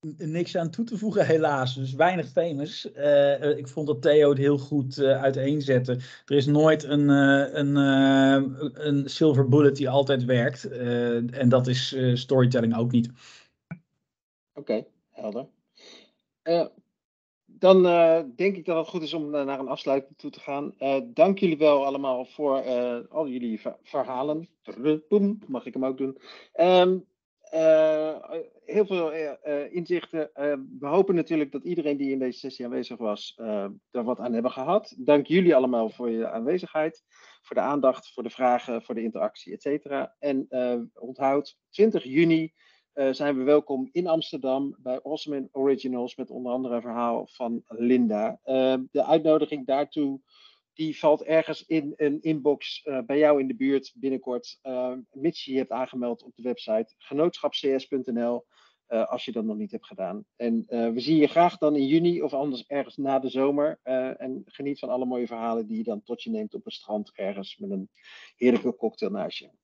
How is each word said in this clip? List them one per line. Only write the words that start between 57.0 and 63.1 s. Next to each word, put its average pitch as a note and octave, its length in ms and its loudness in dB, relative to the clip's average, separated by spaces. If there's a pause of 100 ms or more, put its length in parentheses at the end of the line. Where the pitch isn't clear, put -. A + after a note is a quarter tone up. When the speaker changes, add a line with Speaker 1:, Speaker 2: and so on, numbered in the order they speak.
Speaker 2:
C C3+ 260 -2
S C3 100 -6
punt C3 200 -6
N A#2+ 160 -4
L, A#2+ 240 -4 (400)
eh, A2 220 -2
als A#2+ 160 -6
je B2+ 80 -12
dat A2 120 -4
nog G#2+ 120 -4
niet G#2+ 140 -8
hebt - 160 -12
gedaan. F#2+ 380 -10 (120)
En, A#2 300 -2
eh, A#2 220 -4
we A#2 120 -4
zien D3 160 0
je D3 100 6
graag E3+ 320 2
dan D3+ 180 2
in C3+ 100 0
juni E3 360 2
of D3 120 -4
anders C3+ 320 -4
ergens C#3+ 300 -6
na C3+ 220 -2